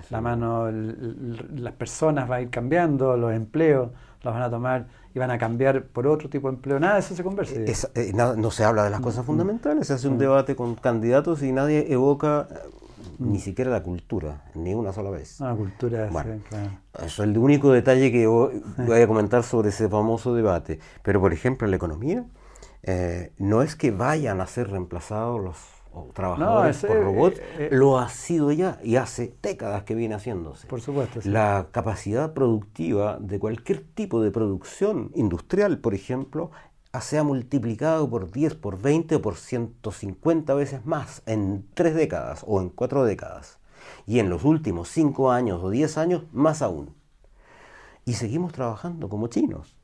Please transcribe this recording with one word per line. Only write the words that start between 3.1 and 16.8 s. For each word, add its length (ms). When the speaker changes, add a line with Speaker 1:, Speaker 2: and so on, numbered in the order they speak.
Speaker 2:
los 180
empleos 560
los 100
van 120
a 60
tomar 360
y 40
van 120
a 60
cambiar 480
por 220
otro 240
tipo 180
de 60
empleo. 260
Nada 140
de 60
eso 140
se 80
conversa. 380
Speaker 1:
Es, 340
eh, 200
no, 220
no 140
se 140
habla 200
de 60
las 100
cosas 240
Speaker 2:
Mm. 20
Speaker 1:
fundamentales, 640
se 60
hace 140
un 60
Speaker 2:
Mm. 40
Speaker 1:
debate 380
con 200
candidatos 640
y 100
nadie 400
evoca, 580
eh, 40
Speaker 2:
Mm. 140
Speaker 1:
ni 60
siquiera 320
la 120
cultura, 640
ni 200
una 180
sola 180
vez. 300
Speaker 2:
Ah, 140
cultura, 560
Speaker 1:
Bueno, 260
Speaker 2:
sí, 120
claro. 220